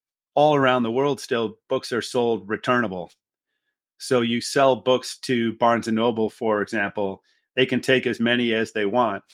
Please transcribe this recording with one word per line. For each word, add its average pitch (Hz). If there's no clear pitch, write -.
all 147
around 127
the 113
world 135
still, 113
books 131
are 113
sold 113
returnable. 104
So 127
you 117
sell 135
books 123
to 117
Barnes 117
and 113
Noble, 110
for 107
example, 101
they 127
can 123
take 127
as 117
many 120
as 110
they 104
want. 104